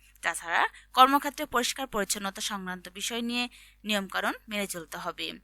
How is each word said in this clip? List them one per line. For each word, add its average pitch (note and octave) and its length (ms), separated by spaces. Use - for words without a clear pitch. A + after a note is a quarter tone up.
তাছাড়া E3+ 380
কর্মক্ষেত্রে C#4 480
পরিষ্কার B3 300
পরিচ্ছন্নতা G3 540
সংক্রান্ত F#3 360
বিষয় A#3 300
নিয়ে A#3+ 160
নিয়মকানুন G3 480
মেনে G#3 260
চলতে E3+ 300
হবে। E3 220